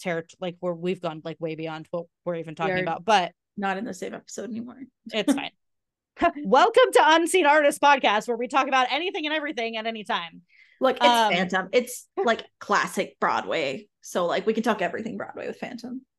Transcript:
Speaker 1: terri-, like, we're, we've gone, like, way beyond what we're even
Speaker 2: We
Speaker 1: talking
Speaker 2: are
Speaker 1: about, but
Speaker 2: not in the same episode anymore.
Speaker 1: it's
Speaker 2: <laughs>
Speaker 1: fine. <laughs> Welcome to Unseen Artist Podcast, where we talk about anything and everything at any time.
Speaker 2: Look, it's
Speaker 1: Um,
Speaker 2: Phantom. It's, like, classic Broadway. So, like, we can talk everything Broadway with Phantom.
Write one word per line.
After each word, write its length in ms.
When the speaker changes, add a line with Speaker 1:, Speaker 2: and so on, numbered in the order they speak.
Speaker 1:
terri-, 380
like, 200
we're, 120
we've 280
gone, 240
like, 160
way 160
beyond 340
what 160
we're 120
even 160
Speaker 2:
We 20
Speaker 1:
talking 220
Speaker 2:
are 60
Speaker 1:
about, 220
but 300
Speaker 2:
not 200
in 80
the 100
same 200
episode 360
anymore. 300
Speaker 1:
it's 200
Speaker 2:
<laughs> 20
Speaker 1:
fine. 160
<laughs> 280
Welcome 480
to 100
Unseen 440
Artist 360
Podcast, 460
where 80
we 120
talk 180
about 240
anything 360
and 80
everything 420
at 100
any 180
time. 380
Speaker 2:
Look, 160
it's 80
Speaker 1:
Um, 280
Speaker 2:
Phantom. 400
It's, 440
like, 300
classic 600
Broadway. 680
So, 260
like, 200
we 80
can 80
talk 180
everything 360
Broadway 300
with 120
Phantom. 460